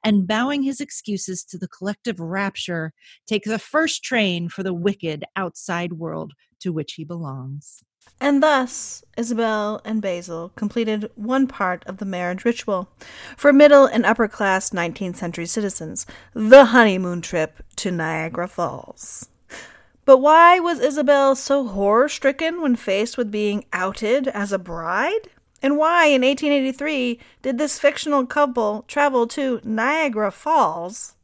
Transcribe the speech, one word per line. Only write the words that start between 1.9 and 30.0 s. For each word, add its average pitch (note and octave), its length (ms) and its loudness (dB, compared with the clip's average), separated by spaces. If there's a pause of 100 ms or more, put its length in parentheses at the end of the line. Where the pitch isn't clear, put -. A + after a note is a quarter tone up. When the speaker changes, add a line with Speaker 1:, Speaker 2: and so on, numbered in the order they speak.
Speaker 1:
rapture, E3+ 720 -6 (320)
take G#3+ 160 -2
the A3 160 -4
first - 460 -2
train F3+ 440 -2
for F#3+ 140 -10
the F#3 120 -4
wicked E3+ 500 -4 (100)
outside F3 600 -6
world D#3+ 380 -8 (280)
to F#3 120 -6
which D#3 200 -6
he D#3+ 100 -14
belongs. C#3+ 800 -12 (380)
Speaker 2:
And C#4 200 4
thus, C#4 600 0 (140)
Isabel A3 680 -2
and A3 160 -2
Basil F3 500 -6
completed G#3+ 680 -4
one B3+ 320 0
part F3+ 380 -4
of F#3+ 100 -10
the G3+ 80 -10
marriage F3+ 400 -4
ritual. G#3 440 -2 (480)
For C#4+ 160 6
middle C#4+ 320 10
and G#3+ 220 2
upper A3 220 2
class F#3+ 440 -2
nineteenth F3 440 -4
century E3+ 300 -6
citizens, F3+ 600 -6 (280)
the A#3+ 320 10
honeymoon F#3+ 540 2
trip - 440 -4 (120)
to - 140 -6
Niagara E3 560 -4
Falls. - 840 -8 (800)
But C4 140 2
why E4+ 360 6
was E4+ 220 -4
Isabel C#4 560 2
so C#4 300 -2
horror-stricken C4+ 960 0
when B3+ 140 2
faced G#3 420 -2
with A3 120 -4
being G#3 440 -4
outed G#3+ 520 -2
as G3+ 260 -4
a F#3+ 60 -2
bride? F3+ 680 -4 (320)
And C#4+ 160 0
why, D#4+ 300 4
in C4+ 180 4
eighteen C#4+ 260 2
eighty-three, C4+ 680 -2 (220)
did B3+ 160 -4
this D4+ 200 -2
fictional C#4+ 460 2
couple B3 640 0
travel C4+ 380 2
to C4 380 -2
Niagara A3+ 680 -2